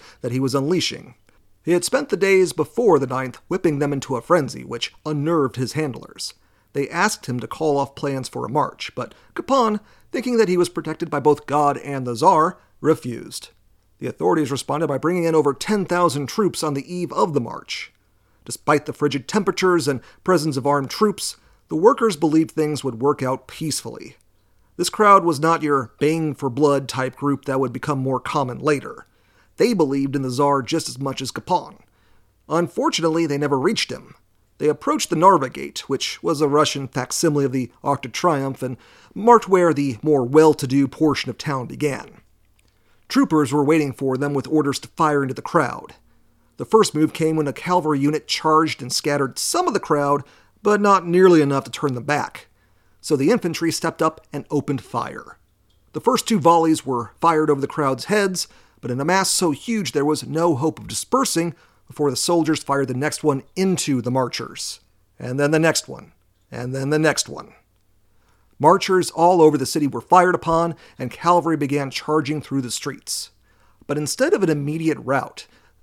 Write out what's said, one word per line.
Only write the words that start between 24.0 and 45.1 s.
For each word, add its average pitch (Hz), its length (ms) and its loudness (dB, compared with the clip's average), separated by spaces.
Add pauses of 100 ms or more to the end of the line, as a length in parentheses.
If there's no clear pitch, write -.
This 175 140 -2
crowd 202 340 6
was 160 160 0
not 160 220 2
your 143 380 -2
"bang 156 340 0
for 135 160 -4
blood" 139 400 2
type 131 260 -4
group 143 300 -4
that 135 140 -2
would 127 120 -2
become 139 280 -4
more 131 200 -2
common - 380 -4
later. - 480 -4 (520)
They 226 180 2
believed 139 400 0
in 135 80 -2
the 131 80 -4
Tsar 139 320 2
just 156 260 -4
as 127 80 -14
much 135 240 -6
as 131 80 -6
Gapon. - 480 -6 (720)
Unfortunately, 165 800 0
they 143 100 -2
never 143 220 0
reached 170 320 -2
him. - 240 -14 (420)
They 147 120 0
approached 269 400 -2
the 170 60 -2
Narva 160 340 6
Gate, 71 380 -12
which - 360 -6
was 160 180 0
a 151 60 2
Russian 139 400 0
facsimile 143 580 -2
of 127 60 -2
the 127 200 -4 (120)
Arc 139 200 -2
de 123 60 -10
Triomphe, 135 540 -2
and 127 140 -6 (360)
marked 220 340 6
where 180 260 4
the 135 280 -2
more 147 220 2
well-to-do 139 640 4
portion 147 420 0
of 110 80 -8
town 131 300 -6
began. 131 540 -8 (880)
Troopers 156 420 2
were 147 120 2
waiting 147 300 2
for 131 240 -2
them 143 160 -4
with 135 140 -2
orders 147 320 0
to - 100 -20
fire 151 320 2